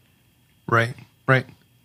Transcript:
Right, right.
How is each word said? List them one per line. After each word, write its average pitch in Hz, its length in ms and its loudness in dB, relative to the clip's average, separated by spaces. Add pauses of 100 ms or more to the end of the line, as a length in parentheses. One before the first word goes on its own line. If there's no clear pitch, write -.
(680)
Right, 117 260 0 (320)
right. 131 200 2 (380)